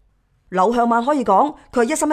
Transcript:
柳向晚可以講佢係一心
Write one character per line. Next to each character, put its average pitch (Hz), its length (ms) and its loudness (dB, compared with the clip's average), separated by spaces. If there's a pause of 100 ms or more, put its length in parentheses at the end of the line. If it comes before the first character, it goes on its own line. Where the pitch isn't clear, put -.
(480)
柳 185 260 0
向 240 140 0
晚 233 160 0
可 285 100 0
以 254 100 -2
講 240 300 2 (180)
佢 233 120 0
係 247 80 -4
一 - 40 -4
心 302 160 0